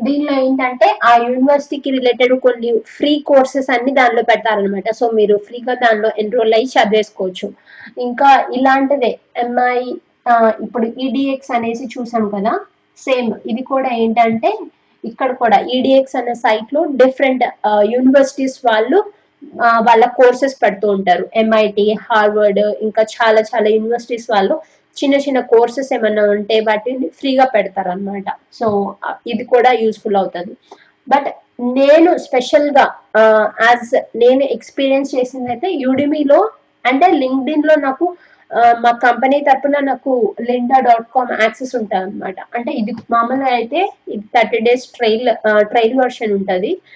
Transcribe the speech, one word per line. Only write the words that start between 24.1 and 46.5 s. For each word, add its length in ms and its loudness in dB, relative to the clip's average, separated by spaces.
వాళ్ళు 300 0
చిన్న 120 2
చిన్న 240 -2
కోర్సెస్ 540 0
ఏమన్నా 300 0
ఉంటే 360 0
వాటిని 480 -2
ఫ్రీగా 380 0
పెడతారన్నమాట. 840 -4
So, 640 -6
ఆ, 100 -8
ఇది 160 -6
కూడా 280 2
యూస్‌ఫుల్ 440 -2
అవుతది. 420 -4
But 200 0
నేను 560 4
స్పెషల్‌గా, 800 0
ఆ, 340 4
as 260 0
నేను 280 4
ఎక్స్పీరియన్స్ 720 -2
చేసిందైతే 640 -4
Udemy-లో 720 2
అంటే 220 0
LinkedIn-లో 680 0
నాకు, 400 -2
ఆ, 260 4
మా 120 2
కంపెనీ 480 0
తరపున 400 0
నాకు 640 -2
లిండా 380 0
డాట్ 360 2
కామ్ 260 -2
యాక్సెస్ 340 -4
ఉంటదన్నమాట. 600 -6
అంటే 160 -6
ఇది 220 -6
మామూలుగా 340 0
అయితే 480 -2
ఇది 160 -10
థర్టీ 240 0
డేస్ 280 0
ట్రయల్, 600 -2
ఆ, 140 4
ట్రయల్ 380 0
వెర్షన్ 340 -2
ఉంటది. 440 -2